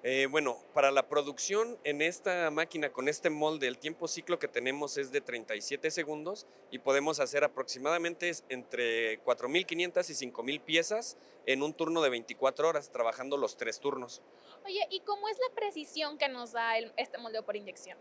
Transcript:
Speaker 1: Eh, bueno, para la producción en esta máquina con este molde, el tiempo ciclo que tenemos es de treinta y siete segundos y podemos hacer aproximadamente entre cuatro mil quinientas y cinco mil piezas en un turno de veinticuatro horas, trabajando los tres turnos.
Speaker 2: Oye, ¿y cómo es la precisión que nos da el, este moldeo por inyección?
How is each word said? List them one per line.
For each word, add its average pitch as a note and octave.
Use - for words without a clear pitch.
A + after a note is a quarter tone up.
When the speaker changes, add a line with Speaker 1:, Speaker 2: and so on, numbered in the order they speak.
Speaker 1:
Eh, C3+
bueno, C#3
para C#3
la C3+
producción F#3+
en C#3+
esta F3
máquina D#3
con C3
este D3+
molde, D3+
el B2
tiempo E3
ciclo E3+
que -
tenemos C#3
es C3+
de C#3+
treinta A2+
y G#2
siete C#3+
segundos D#3
y -
podemos C#3+
hacer C#3
aproximadamente D#3+
entre A#2
cuatro B2
mil F3+
quinientas F3
y D3+
cinco B2+
mil D3
piezas E3
en C3+
un D3+
turno E3
de C#3+
veinticuatro C3
horas, D3+
trabajando B2+
los A#2+
tres A2+
turnos. C3
Speaker 2:
Oye, G4
¿y F#4+
cómo G4+
es G#4+
la B4+
precisión D#4
que C#4+
nos A#3+
da A3+
el, A3+
este B3
moldeo A3
por G#3
inyección? F#3+